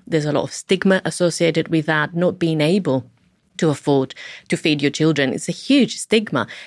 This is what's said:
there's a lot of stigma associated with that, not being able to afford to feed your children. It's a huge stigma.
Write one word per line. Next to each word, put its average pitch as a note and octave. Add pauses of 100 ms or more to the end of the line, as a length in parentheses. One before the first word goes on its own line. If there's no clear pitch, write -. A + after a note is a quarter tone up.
there's D#3
a D3
lot -
of -
stigma F#3+
associated E3
with D#3+
that, D#3
not F3+
being D#3+
able D3+ (540)
to E3
afford C#3 (340)
to E3+
feed D3+
your C#3+
children. D3
It's -
a F3
huge -
stigma. G#3 (200)